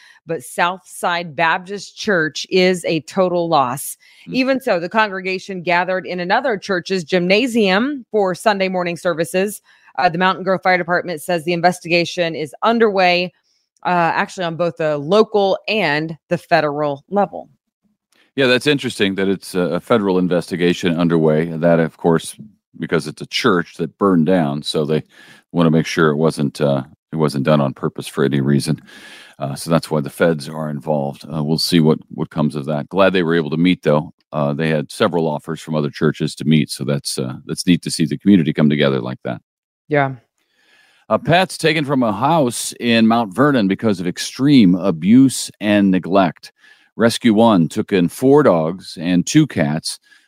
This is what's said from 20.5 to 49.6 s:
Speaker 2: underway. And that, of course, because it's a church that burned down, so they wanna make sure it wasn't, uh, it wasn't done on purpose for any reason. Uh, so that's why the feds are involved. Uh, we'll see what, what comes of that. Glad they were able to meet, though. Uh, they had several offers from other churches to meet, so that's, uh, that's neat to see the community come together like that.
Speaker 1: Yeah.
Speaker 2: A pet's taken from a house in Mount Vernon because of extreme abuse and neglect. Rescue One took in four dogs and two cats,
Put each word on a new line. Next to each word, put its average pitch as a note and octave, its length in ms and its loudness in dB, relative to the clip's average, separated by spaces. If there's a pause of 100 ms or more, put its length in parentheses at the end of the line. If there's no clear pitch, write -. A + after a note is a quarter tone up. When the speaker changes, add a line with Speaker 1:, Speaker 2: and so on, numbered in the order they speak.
Speaker 2:
underway. E2 520 2
And D#2+ 140 -8
that, E2+ 180 4
of D#2+ 160 -4
course, - 400 0 (420)
because D#2 300 -2
it's - 120 -12
a - 60 -14
church - 500 0
that D#2+ 220 -8
burned F2+ 280 4
down, D2+ 360 0
so D2+ 240 -4
they D2+ 160 -2 (480)
wanna - 220 2
make - 140 2
sure D#2+ 240 2
it C#2+ 60 0
wasn't, D2+ 440 -2
uh, C#2 240 0 (280)
it D#2+ 40 -6
wasn't C#2+ 280 -2
done D2+ 160 2
on C2+ 140 -2
purpose - 320 -8
for - 180 -2
any C2+ 160 0
reason. C#2 400 0 (600)
Uh, C#2 160 -8
so D#2+ 140 -8
that's E2 200 -2
why D#2 100 -2
the C#2 80 -6
feds D#2+ 400 0
are D#2 220 -8
involved. C#2+ 600 -6
Uh, D#2+ 120 -6
we'll D2+ 160 -2
see E2+ 220 0
what, D#2 180 4 (100)
what - 220 -10
comes D2+ 240 -4
of C#2 120 -8
that. D2 220 -6
Glad F#2+ 240 2
they F#2 120 0
were D#2+ 100 0
able D2+ 160 -2
to D#2 60 -4
meet, F2 260 0
though. D2+ 320 0 (180)
Uh, C#2+ 220 -2
they D#2+ 140 -4
had D#2 240 -4
several E2+ 340 0
offers D#2 340 -6
from D#2 140 -8
other D2 160 -2
churches D2+ 460 -2
to - 100 -10
meet, D2+ 240 2
so - 140 -10
that's, C#2+ 340 -6
uh, C2 260 -8
that's - 220 -8
neat F2 160 4
to - 80 -8
see D#2+ 160 -2
the C#2+ 100 -4
community E2+ 360 2
come D2+ 180 2
together C#2+ 300 0
like B1+ 240 -8
that. B1+ 180 -8 (460)
Speaker 1:
Yeah. C#3 260 -2 (920)
Speaker 2:
A G#2+ 100 2
pet's E3+ 400 0
taken D#3 260 0
from C3 200 0
a G#2+ 80 0
house C3 640 0
in A2+ 300 4
Mount A2+ 260 0
Vernon C3 320 2
because F#2+ 320 0
of F2 80 -6
extreme A2+ 720 4
abuse G2 720 2 (100)
and G2+ 300 2
neglect. F#2 600 0 (420)
Rescue A2+ 400 2
One G#2 320 4
took - 260 -6
in F2 160 2
four C#3 360 4
dogs F2+ 560 0
and F2 260 0
two D#3 220 4
cats, D2+ 500 -4 (300)